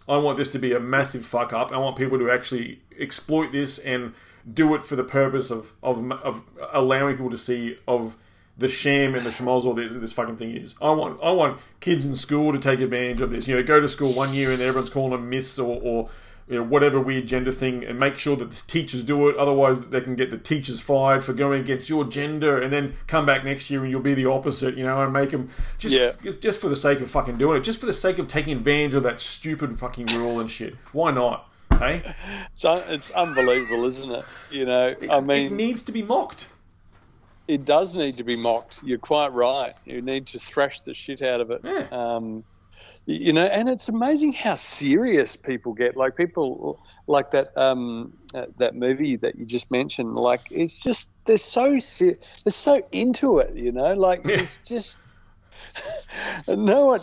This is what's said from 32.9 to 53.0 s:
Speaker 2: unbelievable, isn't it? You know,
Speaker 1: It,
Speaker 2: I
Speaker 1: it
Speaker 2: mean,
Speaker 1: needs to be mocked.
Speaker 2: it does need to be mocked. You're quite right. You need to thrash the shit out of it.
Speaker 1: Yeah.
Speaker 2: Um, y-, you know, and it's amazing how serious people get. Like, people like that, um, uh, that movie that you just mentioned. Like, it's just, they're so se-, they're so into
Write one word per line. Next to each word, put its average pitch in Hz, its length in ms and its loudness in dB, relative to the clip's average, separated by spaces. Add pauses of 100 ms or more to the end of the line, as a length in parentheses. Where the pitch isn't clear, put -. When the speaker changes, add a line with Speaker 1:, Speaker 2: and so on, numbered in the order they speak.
Speaker 2:
unbelievable, 127 720 2
isn't 131 260 -4
it? 120 140 -8 (260)
You 139 140 -2
know, 127 220 2 (120)
Speaker 1:
It, - 100 -6
Speaker 2:
I 143 100 4
Speaker 1:
it - 60 -2
Speaker 2:
mean, 139 300 0
Speaker 1:
needs 233 280 -2
to - 100 -10
be 220 100 -4
mocked. 247 460 -2 (1000)
Speaker 2:
it 143 180 0
does 170 300 2
need 139 220 -2
to 120 80 -8
be 120 100 0
mocked. 117 480 -2
You're 127 160 -2
quite 147 300 2
right. 123 440 0 (120)
You 123 160 -10
need 131 260 -4
to 120 120 -14
thrash - 420 -2
the 139 120 -12
shit - 280 -12
out 127 180 0
of 113 120 -2
it. 123 120 -6
Speaker 1:
Yeah. 339 280 -6
Speaker 2:
Um, 117 520 -6 (640)
y-, - 80 -2
you 170 180 2
know, 165 120 4
and 202 220 2
it's - 220 -2
amazing 277 440 2
how 196 240 -2
serious 147 800 2
people 120 380 -6
get. 123 240 0
Like, 131 180 0
people 156 640 -2 (280)
like 143 240 2
that, 139 260 0
um, 123 560 0 (220)
uh, 127 100 -8 (120)
that 123 180 0
movie 131 420 0
that - 200 -4
you - 80 -10
just 120 260 -6
mentioned. 127 420 -2
Like, 120 280 2 (100)
it's 165 280 -4
just, - 280 -4 (180)
they're 220 120 6
so 262 420 2
se-, - 380 2 (280)
they're 208 60 2
so 285 300 4 (100)
into 233 480 4